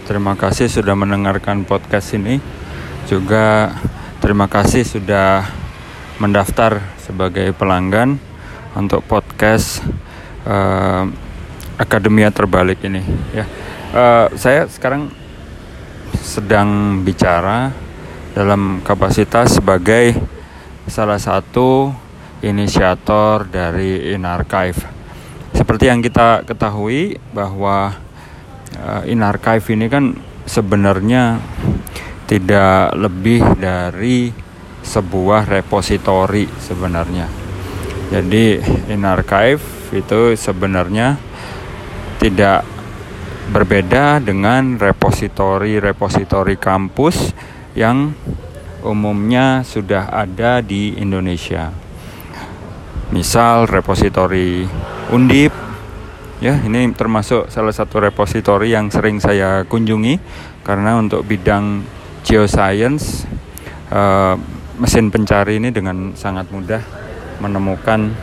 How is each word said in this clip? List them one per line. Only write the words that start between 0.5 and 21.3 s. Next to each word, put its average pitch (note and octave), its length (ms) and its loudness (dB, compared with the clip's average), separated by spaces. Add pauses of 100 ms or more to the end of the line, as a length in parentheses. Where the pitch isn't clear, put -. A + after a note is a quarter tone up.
sudah G2 240 0
mendengarkan G2 720 0
podcast G2 480 -2
ini. A2+ 320 -2 (640)
Juga G#2+ 640 4 (480)
terima G2+ 320 2
kasih A2 320 4
sudah G2 640 2 (720)
mendaftar G2+ 640 2 (160)
sebagai F#2 560 -2
pelanggan G2 640 2 (560)
untuk G2 320 0
podcast, - 720 0 (640)
eh, F#2+ 640 0 (720)
Akademia G#2+ 480 4
Terbalik F#2 560 2
ini, G2 160 -4 (320)
ya. A2 160 -4 (480)
Eh, A#2+ 300 6 (100)
saya C#3+ 320 2
sekarang C#3 400 -4 (1120)
sedang G2+ 800 0
bicara F#2+ 720 0 (640)
dalam G2 480 2
kapasitas G2+ 720 2
sebagai A2 640 4 (640)
salah G#2 320 0
satu B2+ 800 2 (480)